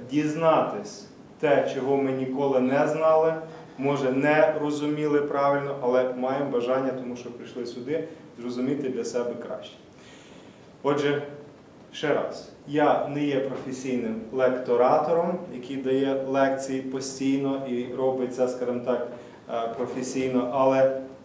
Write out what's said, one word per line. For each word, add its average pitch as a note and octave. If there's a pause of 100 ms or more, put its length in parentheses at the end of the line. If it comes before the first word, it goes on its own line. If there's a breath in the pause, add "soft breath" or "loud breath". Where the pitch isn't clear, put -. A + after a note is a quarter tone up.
(120)
дізнатись D3+ (320)
те, C#3+
чого C3+
ми C3+
ніколи C3
не C3+
знали, D#3+ (440 loud breath)
може C3+
не D3+
розуміли D3
правильно, C#3+
але B2+
маємо C3
бажання, B2+ (100)
тому B2
що A#2+
прийшли A#2
сюди, A#2+ (360 loud breath)
зрозуміти B2+
для A2+
себе A#2+ (140)
краще. - (1080 loud breath)
Отже, C#3+ (680)
ще -
раз, - (180)
я D3
не C#3+
є C#3
професійним A#2+ (120)
лекторатором, C#3 (140)
який B2
дає C3+
лекції C3+
постійно C3+
і A#2+
робить C3
це, B2+
скажімо A#2+
так, A#2+ (420 loud breath)
е, A#2
професійно, B2+
але C3+ (240)